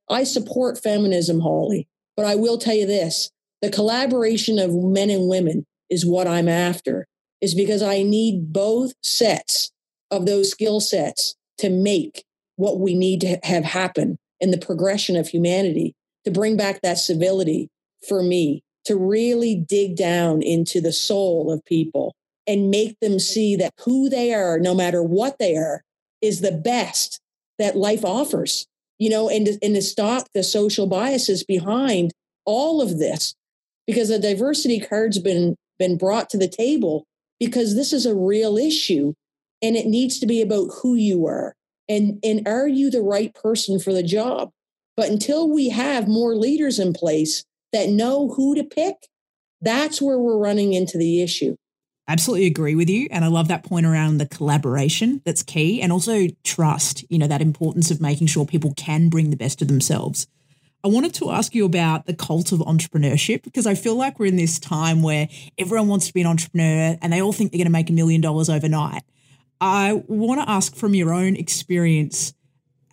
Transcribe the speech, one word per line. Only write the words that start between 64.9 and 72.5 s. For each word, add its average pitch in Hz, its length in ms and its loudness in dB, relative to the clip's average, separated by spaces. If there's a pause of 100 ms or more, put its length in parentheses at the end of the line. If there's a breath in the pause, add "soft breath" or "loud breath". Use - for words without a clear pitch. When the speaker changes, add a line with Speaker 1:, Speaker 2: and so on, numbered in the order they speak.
Speaker 2:
where 151 280 0 (280 loud breath)
everyone 208 300 0
wants 202 200 0
to - 60 -10
be 185 80 0
an 170 60 2
entrepreneur 165 720 0
and 170 100 -2
they 175 100 2
all 202 100 0
think 208 200 -2
they're 175 80 -4
gonna 175 100 2
make 165 200 2
a 170 40 0
million 165 260 4
dollars 160 300 0
overnight. 156 540 -2 (580 soft breath)
I 196 460 0
wanna 226 380 0
ask, 196 300 0
from 202 180 0
your 170 200 2
own 185 240 0
experience, 165 960 -2 (600)